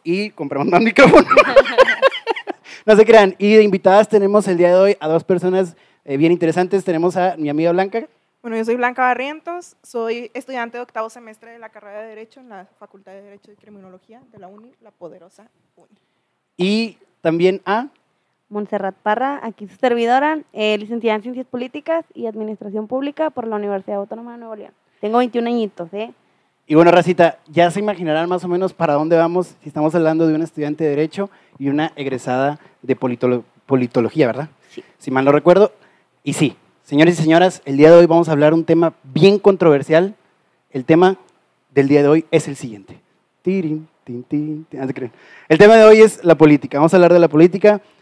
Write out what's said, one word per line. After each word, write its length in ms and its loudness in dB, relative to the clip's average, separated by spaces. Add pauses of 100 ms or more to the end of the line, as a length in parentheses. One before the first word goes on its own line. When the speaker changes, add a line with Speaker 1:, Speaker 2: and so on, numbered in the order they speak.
Speaker 1:
y 240 -6
compramos 400 -8
más 120 2
micrófonos. 460 4
<laughs> 80 0 (1500)
No 100 4
se 100 6
crean. 320 4
Y 180 2
de 80 6
invitadas 440 2
tenemos 400 0
el 100 -2
día 120 2
de 60 2
hoy 240 2
a 80 -10
dos 160 -2
personas, 520 -4 (280)
eh, 140 -6
bien 160 2
interesantes. 500 -2
Tenemos 320 -4
a 220 -2
mi 120 -6
amiga 220 -2
Blanca. 360 -6 (340)
Speaker 2:
Bueno, 160 -12
yo 80 -6
soy 100 -4
Blanca 280 -4
Barrientos, 800 -8
soy 500 -12
estudiante 440 -14
de 60 -14
octavo 260 -14
semestre 420 -20
de 80 -20
la 100 -20
carrera 320 -20
de 60 -20
Derecho 340 -20
en 80 -20
la 180 -20 (120)
Facultad 340 -20
de 80 -20
Derecho 320 -20
y 20 -20
Criminología 680 -20 (120)
de 60 -20
la 80 -20
uni, 340 -20
la 100 -20
poderosa 580 -20 (280)
uni. 200 -20 (600)
Speaker 1:
Y 400 -4 (240)
también 440 -2
a 220 -6 (600)
Speaker 3:
Montserrat 460 -10
Parra, 480 -6
aquí 240 -16
su 100 -20
servidora, 640 -2 (140)
eh, 240 -4
licenciada 400 -6
en 40 -12
Ciencias 260 -14
Políticas 680 -10
y 140 -12
Administración 600 -12
Pública 420 -8
por 180 -12
la 100 -8
Universidad 400 -8
Autónoma 360 -14
de 60 -20
Nuevo 160 -20
León. 180 -20 (260)
Tengo 200 -2
veintiún 280 -4
añitos, 460 -8
¿eh? 200 -12 (520)
Speaker 1:
Y 100 -2
bueno, 160 6
racita, 480 2 (120)
ya 200 2
se 100 -8
imaginarán 480 -6
más 160 -6
o 20 -10
menos 240 -4
para 220 -4
dónde 240 0
vamos 440 -2
si 60 -20
estamos 280 -4
hablando 320 0
de 60 0
una 120 -4
estudiante 400 -8
de 60 -2
Derecho 380 -6 (300)
y 80 -8
una 300 -4
egresada 600 -6 (240)
de 140 -4
politolo-, 480 -4 (220)
politología, 640 -2
¿verdad? 220 -8 (200)
Speaker 3:
Sí. 120 -20 (160)
Speaker 1:
Si 140 -14
mal 140 -2
no 80 4
recuerdo. 400 2 (500)
Y 100 -6
sí, 220 -4 (280)
señores 360 2
y 20 -4
señoras, 440 2
el 100 -6
día 160 8
de 60 10
hoy 80 8
vamos 240 0
a 20 -2
hablar 220 2
un 100 -2
tema 300 0 (100)
bien 360 2
controversial. 760 2 (560)
El 140 -10
tema 320 4 (560)
del 140 2
día 140 2
de 60 2
hoy 240 2
es 160 0
el 80 -12
siguiente. 460 -18 (400)
Tirin, 460 -6 (160)
tin, 200 -16
tin, 460 -8
tin. 100 -16
Ah, 80 -8
se 60 -8
crean. 180 -14 (380)
El 80 4
tema 180 8
de 80 8
hoy 160 8
es 240 4
la 120 4
política. 420 4
Vamos 160 2
a 40 4
hablar 160 4
de 60 6
la 80 4
política. 540 2 (200)